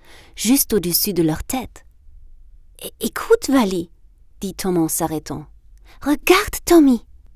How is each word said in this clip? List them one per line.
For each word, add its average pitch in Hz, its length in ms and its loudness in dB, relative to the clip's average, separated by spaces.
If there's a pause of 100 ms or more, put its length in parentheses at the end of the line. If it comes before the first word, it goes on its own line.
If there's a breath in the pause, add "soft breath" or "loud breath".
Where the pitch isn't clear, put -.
(360 soft breath)
juste 247 380 0
au-dessus 180 400 0
de 170 100 2
leur 156 200 0
tête. « - 400 -8 (1000)
É-, - 160 -10
écoute, - 500 -2
Vali », 190 400 0 (500)
dit 190 140 -8
Tom 185 240 -2
en 165 100 0
s'arrêtant. « 156 600 -6 (560 soft breath)
Regarde, 302 600 0
Tommy », 277 440 4 (280)